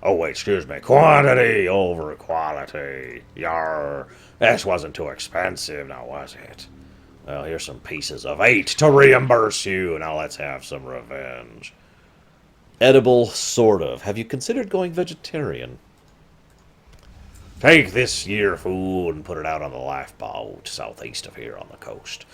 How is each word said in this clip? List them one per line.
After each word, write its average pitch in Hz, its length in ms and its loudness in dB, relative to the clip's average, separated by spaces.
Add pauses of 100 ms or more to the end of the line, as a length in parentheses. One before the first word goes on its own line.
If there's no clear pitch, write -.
Oh, 87 120 0
wait, 82 180 0
excuse 92 340 -4
me. 71 140 -12
Quantity 127 880 6
over 87 480 0
quality. 69 1040 -8 (140)
Yar. 78 720 -4 (320)
This 113 260 4
wasn't 85 300 -4
too 78 140 -8
expensive, 78 800 -8
now 64 180 -16
was 67 320 -14 (120)
it? - 180 -20 (580)
Well, 71 180 -10
here's 80 220 -10
some 64 160 -14
pieces 73 440 -12
of 73 140 -8
eight 113 280 4
to - 220 4
reimburse 127 760 6
you. 92 340 -4
Now 78 180 -6
let's 76 200 -8
have 69 260 -10
some 69 220 -14
revenge. 64 880 -14 (1040)
Edible, 120 480 6
sort 107 540 2
of. 65 220 -6
Have 101 140 -6
you 113 60 -6
considered 202 460 -6
going 185 240 -4
vegetarian? 135 840 -8 (1800)
Take 143 320 6
this 117 340 -2
year 101 300 0
food 92 600 -4
and 76 100 -14
put 82 120 -10
it 78 80 -10
out 78 160 -4
on 71 100 -8
the 64 60 -12
lifeboat 60 880 -10
southeast - 600 -14
of - 80 -20
here 58 220 -14
on - 120 -16
the - 80 -20
coast. - 560 -16